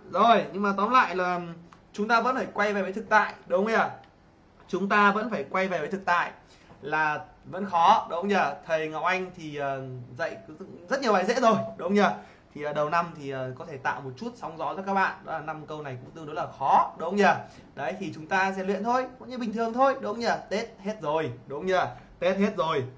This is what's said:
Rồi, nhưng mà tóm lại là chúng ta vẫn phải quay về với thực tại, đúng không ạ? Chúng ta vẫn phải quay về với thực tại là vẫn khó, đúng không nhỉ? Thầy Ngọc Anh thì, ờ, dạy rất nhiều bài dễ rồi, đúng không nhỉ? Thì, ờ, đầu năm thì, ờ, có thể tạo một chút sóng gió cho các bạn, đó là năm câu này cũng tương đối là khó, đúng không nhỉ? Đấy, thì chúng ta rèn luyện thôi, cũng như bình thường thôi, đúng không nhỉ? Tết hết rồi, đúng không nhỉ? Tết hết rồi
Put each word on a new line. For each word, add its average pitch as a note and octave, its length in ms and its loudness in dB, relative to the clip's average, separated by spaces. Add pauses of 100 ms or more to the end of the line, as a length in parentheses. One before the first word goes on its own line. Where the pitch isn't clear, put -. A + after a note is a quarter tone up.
(120)
Rồi, G#3+ 420 6
nhưng G3 80 -4
mà G3+ 160 2
tóm G#3 140 0
lại G#3 240 4
là F3+ 260 0 (520)
chúng G#3 140 -2
ta A#3 140 4
vẫn B3 140 2
phải A#3+ 180 -4
quay G#3 200 0
về G3+ 80 0
với F#3+ 120 -4
thực A3+ 160 -6
tại, G#3 240 4 (140)
đúng F#3 180 2
không A3+ 100 2
ạ? F#3+ 140 4 (800)
Chúng F#3+ 220 -2
ta G3+ 220 6
vẫn A3 180 0
phải D3 200 -4
quay F#3+ 180 0
về F3+ 120 -2
với D3 80 -4
thực F#3+ 180 -6
tại F3 260 2 (500)
là D3+ 440 -2 (200)
vẫn F3+ 200 -8
khó, F#3 440 6
đúng E3 100 -4
không F#3+ 80 -2
nhỉ? G3+ 80 2 (300)
Thầy D#3 220 0
Ngọc D#3 160 -6
Anh F#3 320 0
thì, D#3 200 -10
ờ, C#3 260 -4 (360)
dạy D#3+ 200 -6 (520)
rất C4+ 120 0
nhiều A3+ 120 4
bài F#3 120 4
dễ A#3 80 2
rồi, A#3+ 220 6 (220)
đúng E3 100 -4
không G3 60 0
nhỉ? G3+ 140 6 (460)
Thì, D3 100 -10
ờ, D3 100 -4
đầu D3+ 160 0
năm E3+ 160 2 (120)
thì, C#3 120 -10
ờ, C3 280 -6
có E3 80 -12
thể D3+ 120 -12
tạo C#3 240 -4
một C3 160 -10
chút A#3 180 -8
sóng E3 220 -12
gió D#3 180 -6
cho G3 60 -10
các G3 120 -4
bạn, F#3+ 200 2 (120)
đó D3+ 80 -8
là D#3+ 60 -4
năm D#3 260 -10
câu D#3 160 -10
này C3+ 200 -10
cũng - 100 -18
tương D#3+ 140 -14
đối D3+ 100 -10
là D#3+ 120 -4 (120)
khó, D#3 400 4
đúng D#3+ 100 -4
không G3 60 -2
nhỉ? G3+ 100 6 (500)
Đấy, D3+ 240 -6
thì D#3+ 160 -6
chúng D#3 120 -14
ta F#3+ 240 2
rèn F#3+ 160 -6
luyện G3 160 -2
thôi, B3 220 0 (140)
cũng A#3 100 -16
như B3+ 80 -10
bình A3+ 160 -6
thường A3+ 200 -2
thôi, C4 200 4
đúng G#3 200 -6
không A#3 60 -8
nhỉ? A#3 100 0 (200)
Tết A3 200 -4 (100)
hết G3+ 220 -6
rồi, D3+ 300 -2 (160)
đúng C#3+ 120 -10
không F#3 60 -8
nhỉ? F#3 140 2 (400)
Tết F#3+ 180 2
hết G3+ 200 2
rồi D#3+ 260 0 (140)